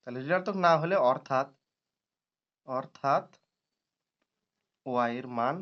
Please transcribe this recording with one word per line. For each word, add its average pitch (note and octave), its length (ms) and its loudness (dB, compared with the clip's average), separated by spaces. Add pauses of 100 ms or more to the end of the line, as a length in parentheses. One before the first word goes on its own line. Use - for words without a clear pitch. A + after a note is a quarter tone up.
তাহলে B2+ 260 -10
ঋণাত্মক F#3 380 -2
না E3+ 60 8 (100)
হলে E3+ 140 0 (160)
অর্থাৎ, C3+ 360 -2 (1200)
অর্থাৎ C#3 580 -2 (1600)
ওয়াই B2 340 0
এর C3 80 -14 (100)
মান B2 240 0